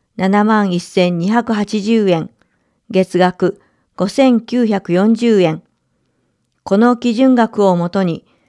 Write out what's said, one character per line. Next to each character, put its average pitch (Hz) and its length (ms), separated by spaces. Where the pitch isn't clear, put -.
七 196 280
万 208 280
一 175 80
千 180 380
二 175 120
百 233 240
八 208 260
十 214 280
円、 165 220
月 185 280
額 180 420
五 185 120
千 254 340
九 240 240
百 196 260
四 202 220
十 226 260
円。 160 220
こ 196 120
の 240 220
基 240 160
準 262 200
額 226 300
を 185 120
も 175 120
と 190 140
に、 170 240